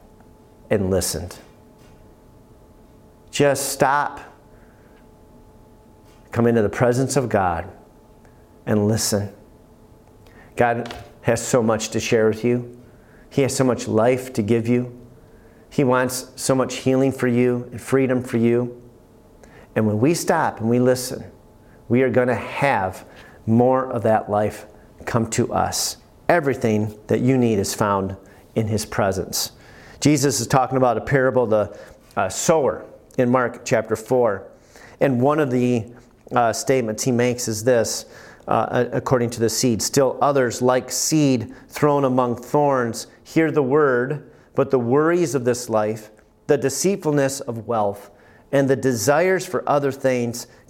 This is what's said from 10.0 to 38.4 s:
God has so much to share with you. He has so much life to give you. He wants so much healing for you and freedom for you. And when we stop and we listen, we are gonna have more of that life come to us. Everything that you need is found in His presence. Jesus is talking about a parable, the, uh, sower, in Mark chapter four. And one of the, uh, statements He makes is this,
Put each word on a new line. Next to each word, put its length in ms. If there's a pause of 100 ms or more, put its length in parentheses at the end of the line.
God 380 (280)
has 220
so 180
much 280
to 100
share 280
with 160
you. 360 (500)
He 120
has 140
so 80
much 240
life 460
to 80
give 260
you. 320 (680)
He 140
wants 540
so 180
much 220
healing 340
for 160
you 460
and 80
freedom 420
for 140
you. 440 (960)
And 100
when 140
we 160
stop 460
and 100
we 80
listen, 460 (640)
we 140
are 80
gonna 260
have 680 (420)
more 440
of 140
that 260
life 360 (380)
come 260
to 220
us. 440 (320)
Everything 680 (120)
that 120
you 160
need 220
is 160
found 420 (380)
in 140
His 180
presence. 640 (480)
Jesus 400
is 60
talking 300
about 200
a 40
parable, 460
the, 300 (400)
uh, 120
sower, 560 (340)
in 120
Mark 340
chapter 320
four. 520 (520)
And 200
one 180
of 120
the, 360 (460)
uh, 200
statements 500
He 100
makes 360
is 160
this, 420 (420)